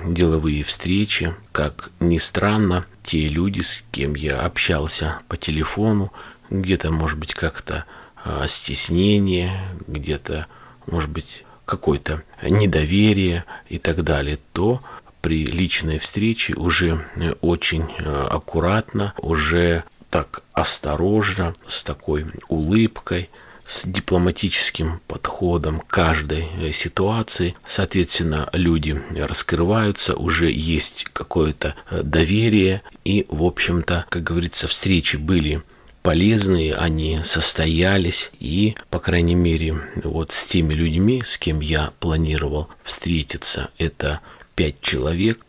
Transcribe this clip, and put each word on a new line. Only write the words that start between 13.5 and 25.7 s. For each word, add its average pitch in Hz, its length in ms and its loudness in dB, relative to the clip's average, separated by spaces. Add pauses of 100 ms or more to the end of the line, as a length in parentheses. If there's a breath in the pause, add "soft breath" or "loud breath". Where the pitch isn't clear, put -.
и 92 80 -6
так 82 260 -2
далее, 73 340 0 (140)
то 113 280 0 (480 loud breath)
при 80 160 0
личной 78 540 -2
встрече - 560 0
уже, 82 500 2 (120)
э, 82 260 -2
очень, 82 420 0 (140)
э, 73 320 -4
аккуратно, 98 880 -2
уже 82 680 0 (240)
так - 340 -4 (120)
осторожно, 90 960 0 (140)
с - 160 0
такой 76 420 -4 (240)
улыбкой, 90 800 0 (380 loud breath)
с - 200 2
дипломатическим 87 1200 0
подходом 80 720 -2